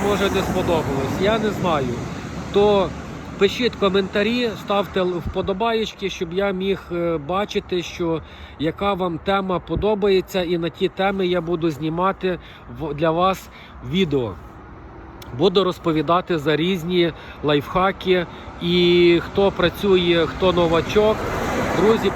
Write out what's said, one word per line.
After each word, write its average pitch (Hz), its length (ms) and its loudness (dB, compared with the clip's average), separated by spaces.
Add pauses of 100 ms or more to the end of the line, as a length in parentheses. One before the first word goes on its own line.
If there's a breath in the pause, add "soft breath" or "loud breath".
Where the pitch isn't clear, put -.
може, 202 160 0
не 190 180 0
сподобалось, 156 800 0
я 214 180 2
не 214 100 0
знаю. 151 440 -2 (600 loud breath)
То 202 360 4 (480)
пишіть 220 380 0
коментарі, 202 760 0 (100)
ставте 196 400 -2
л-, 180 280 -2
вподобаєчки, 196 840 -2
щоб 170 240 -6
я 196 180 0
міг, 190 300 -2 (100)
е, 170 260 0
бачити, 180 640 -4
що, 165 380 -4 (380 loud breath)
яка 165 340 0
вам 175 240 -2
тема 190 420 0
подобається, 190 840 0
і 170 140 0
на 165 120 -2
ті 180 200 -2
теми 196 380 0
я 180 140 0
буду 170 280 -2
знімати 165 720 -2 (400 loud breath)
в-, 147 140 -6
для 160 180 2
вас 180 380 0 (400 loud breath)
відео. 143 420 0 (1080)
Буду 185 260 4
розповідати 170 720 0
за 147 180 0
різні 170 580 0 (300 loud breath)
лайфхаки, 180 800 2 (360 loud breath)
і 175 640 6
хто 196 260 2
працює, 175 760 2
хто 180 260 2
новачок, 175 640 4 (640)
друзі, 202 340 4